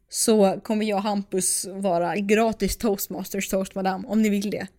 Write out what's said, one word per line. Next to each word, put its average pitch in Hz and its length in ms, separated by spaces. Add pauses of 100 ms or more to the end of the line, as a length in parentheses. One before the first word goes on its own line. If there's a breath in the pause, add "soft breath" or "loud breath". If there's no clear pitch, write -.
(100)
så 202 540
kommer 214 220
jag 208 100
och 196 60
Hampus 196 720
vara 175 440
gratis 208 600
toastmasters, 196 720
toastmadam, 190 580
om 214 160
ni 214 60
vill 202 220
det. - 160 (120)